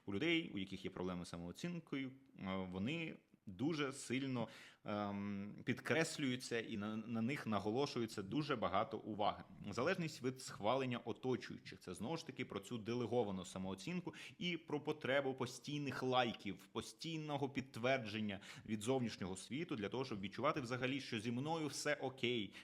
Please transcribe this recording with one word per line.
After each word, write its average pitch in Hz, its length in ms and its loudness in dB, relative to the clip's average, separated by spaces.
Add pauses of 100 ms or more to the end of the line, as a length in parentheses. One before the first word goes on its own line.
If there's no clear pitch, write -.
у 101 80 -2
людей, 165 400 4
у 101 40 0
яких 95 260 -4
є 92 60 -2
проблеми 90 340 -2
з - 40 -10
самооцінкою, 135 800 -4 (280)
е, 95 320 0
вони 143 460 0 (300)
дуже 131 460 0
сильно, 127 560 0 (360)
ем, 101 720 -2 (100)
підкреслюються, 127 960 2
і 110 160 -4
на, 107 200 -2
на 113 260 -2
них 139 240 0
наголошується 110 760 2
дуже 147 340 2
багато 101 420 4
уваги. 101 440 0 (280)
Залежність 151 520 2
від 131 200 -2
схвалення 123 560 2
оточуючих. - 840 -2
Це, 92 140 -6
знову 117 220 -2
ж 160 100 -6
таки, 127 180 -4
про 101 160 -4
цю 123 180 -4
делеговану 110 680 2
самооцінку 95 720 -4 (240)
і 175 180 0
про 147 240 -2
потребу 135 540 2
постійних 139 680 -2
лайків, 120 560 4 (140)
постійного 151 760 -2
підтвердження 110 920 0 (260)
від 107 160 0
зовнішнього 107 540 2
світу 151 400 -4
для 98 120 0
того, 120 160 0
щоб 113 160 -4
відчувати 127 400 2
взагалі, 127 400 0
що 117 200 -2
зі 120 120 0
мною 151 340 0
все 147 280 2
окей, 123 580 0 (100)